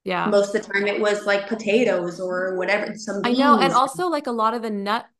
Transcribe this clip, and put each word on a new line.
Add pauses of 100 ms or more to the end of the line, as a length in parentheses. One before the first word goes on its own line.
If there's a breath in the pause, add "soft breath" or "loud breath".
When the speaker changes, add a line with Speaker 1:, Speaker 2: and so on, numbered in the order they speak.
Speaker 1:
Yeah.
Speaker 2:
Most
of
the
time
it
was,
like,
potatoes
or
whatever,
some
Speaker 1:
I
know,
and
Speaker 2:
beans.
Speaker 1:
also,
like,
a
lot
of
the
nut (140)